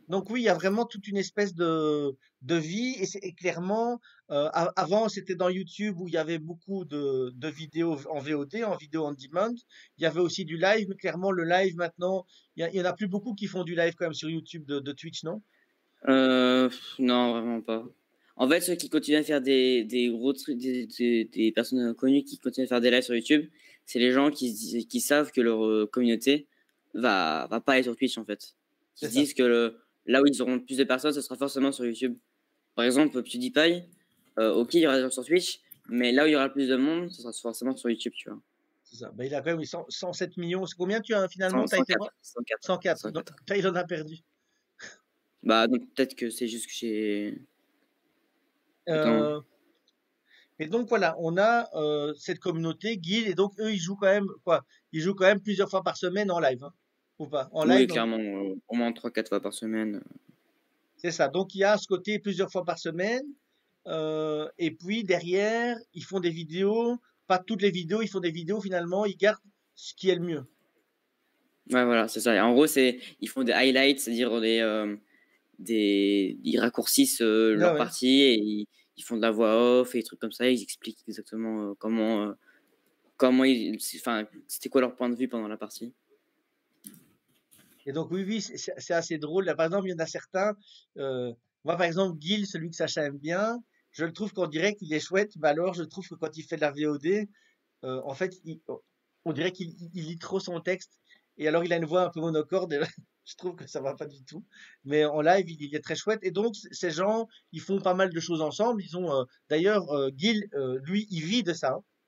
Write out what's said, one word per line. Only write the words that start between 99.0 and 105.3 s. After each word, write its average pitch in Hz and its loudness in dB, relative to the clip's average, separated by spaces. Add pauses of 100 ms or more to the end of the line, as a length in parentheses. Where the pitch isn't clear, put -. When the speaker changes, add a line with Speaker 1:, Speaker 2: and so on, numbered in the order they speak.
Speaker 1:
on 160 -4
dirait 160 -2
qu'il, 180 -10
il, 165 -16
il 170 -8
lit 170 -10
trop 190 -6
son 175 -8
texte. - -6 (380)
Et 151 -2
alors, 165 2
il 175 0
a 170 2
une 165 -2
voix 175 2
un 175 0
peu 170 -10
monocorde, 156 -2
et 143 0
<laughs> - -8 (160)
je - -20
trouve 180 -8
que 160 -16
ça 143 -10
va 139 -4
pas 156 -10
du 139 -16
tout. 170 -16 (400)
Mais 151 2
en 151 0
live, 175 4